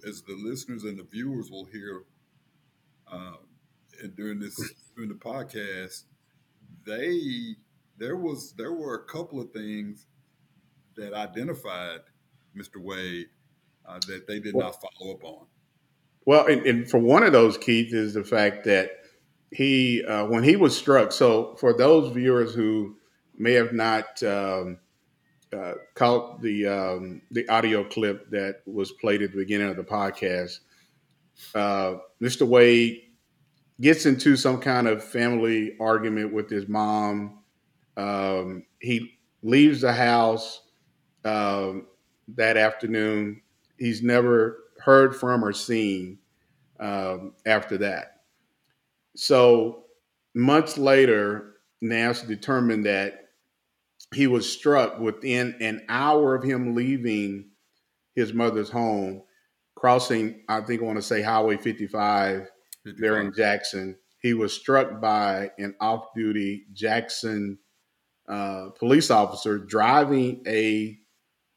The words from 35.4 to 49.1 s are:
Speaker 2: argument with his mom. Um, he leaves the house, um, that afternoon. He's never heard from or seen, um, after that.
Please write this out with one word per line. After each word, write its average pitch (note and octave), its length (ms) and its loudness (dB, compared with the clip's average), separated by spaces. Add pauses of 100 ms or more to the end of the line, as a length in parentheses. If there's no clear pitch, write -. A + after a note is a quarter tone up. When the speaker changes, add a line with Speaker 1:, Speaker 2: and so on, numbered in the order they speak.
Speaker 2:
argument G#2+ 540 -2
with G#2+ 160 -6
his G2+ 180 -6
mom. G#2 720 -4 (580)
Um, F#2+ 680 -4 (160)
he A#2 380 -6 (240)
leaves C3+ 400 4
the B2 100 2
house, A#2 680 0 (640)
um, G2 600 -2 (420)
that A2+ 280 0
afternoon. G#2+ 840 0 (360)
He's A#2 240 -4
never A#2+ 580 2 (200)
heard C3+ 360 8
from B2 280 0
or G#2 80 -2
seen, G2+ 640 -4 (600)
um, G2 520 -6 (140)
after G#2+ 320 0
that. G2 440 -6 (960)